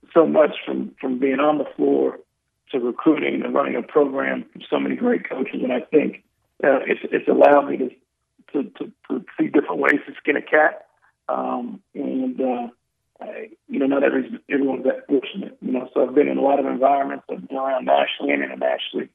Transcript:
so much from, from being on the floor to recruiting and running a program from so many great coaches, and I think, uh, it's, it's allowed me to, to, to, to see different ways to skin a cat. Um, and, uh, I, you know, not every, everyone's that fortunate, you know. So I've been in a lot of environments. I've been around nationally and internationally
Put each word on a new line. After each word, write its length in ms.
so 140
much 240
from, 340
from 180
being 220
on 180
the 60
floor 420
to 80
recruiting 640
and 120
running 220
a 60
program 720
from 160
so 100
many 180
great 320
coaches, 340
and 100
I 80
think, 440
uh, 220
it's, 180
it's 240
allowed 420
me 60
to, 120
to, 260
to, 140
to 160
see 100
different 300
ways 280
to 100
skin 200
a 60
cat. 440
Um, 520
and, 460
uh, 280
I, 300
you 100
know, 80
not 160
every, 380
everyone's 340
that 220
fortunate, 540
you 120
know. 220
So 120
I've 80
been 140
in 100
a 40
lot 160
of 80
environments. 640
I've 160
been 100
around 300
nationally 460
and 100
internationally 720